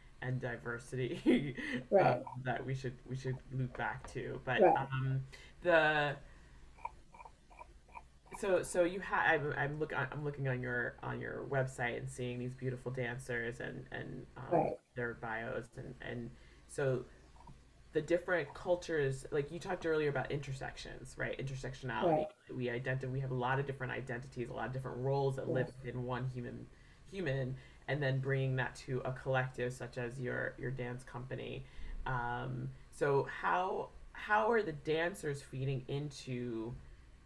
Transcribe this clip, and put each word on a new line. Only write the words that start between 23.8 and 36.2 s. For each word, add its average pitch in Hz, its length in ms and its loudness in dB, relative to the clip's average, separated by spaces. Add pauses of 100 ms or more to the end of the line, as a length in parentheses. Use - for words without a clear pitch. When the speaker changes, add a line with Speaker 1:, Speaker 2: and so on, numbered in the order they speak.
Speaker 1:
identities, 117 580 -4
a - 20 -8
lot 113 140 -4
of 127 60 -4
different 131 260 -4
roles 135 380 4
that 131 120 -2
live 160 200 4
Speaker 2:
Yes. - 160 -14
Speaker 1:
within 123 200 -2
one 123 300 0
human, 120 320 -6 (460)
human, 135 420 0 (320)
and 143 160 0
then 135 160 4
bringing 135 380 2
that 127 180 0 (120)
to 127 180 -2
a 131 80 -2
collective 131 600 0
such 123 240 -10
as 123 220 -4
your, 127 400 -2
your 127 140 -4
dance 123 320 -4
company. 123 600 -8 (400)
Um, 127 640 -2 (200)
so 139 380 4 (120)
how, 180 500 2 (220)
how 214 380 4
are 226 120 6
the 160 100 -2
dancers 156 680 0
feeding 135 460 -2
into, 123 880 -4 (520)